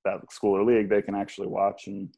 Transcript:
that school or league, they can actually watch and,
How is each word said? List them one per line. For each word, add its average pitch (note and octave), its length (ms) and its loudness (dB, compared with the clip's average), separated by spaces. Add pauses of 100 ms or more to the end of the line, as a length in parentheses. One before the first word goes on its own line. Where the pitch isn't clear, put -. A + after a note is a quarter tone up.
that F#2+ 280 -4
school G2+ 240 0
or G2+ 80 2
league, A2 240 4
they G2+ 140 4
can G2+ 120 -6
actually G2 340 -6
watch G2 380 -2
and, G2 320 -10